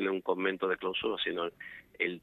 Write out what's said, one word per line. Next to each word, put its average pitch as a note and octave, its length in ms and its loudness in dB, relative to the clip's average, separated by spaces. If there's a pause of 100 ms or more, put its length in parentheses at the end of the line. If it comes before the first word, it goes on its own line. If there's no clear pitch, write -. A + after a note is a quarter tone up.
en F#2+ 80 2
un F#2+ 120 2
convento F#2+ 460 2
de F#2 100 2
clausura, G2 460 0
sino E2+ 220 0
el, E2+ 80 -4 (440)
el F2 260 0